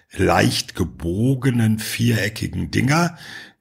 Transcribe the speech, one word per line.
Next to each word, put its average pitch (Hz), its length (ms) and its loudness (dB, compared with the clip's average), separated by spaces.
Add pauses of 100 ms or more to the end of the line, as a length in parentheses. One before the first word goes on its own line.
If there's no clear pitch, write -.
(140)
leicht 92 600 2
gebogenen, 113 1040 0
viereckigen 107 920 -2
Dinger, 147 460 2 (440)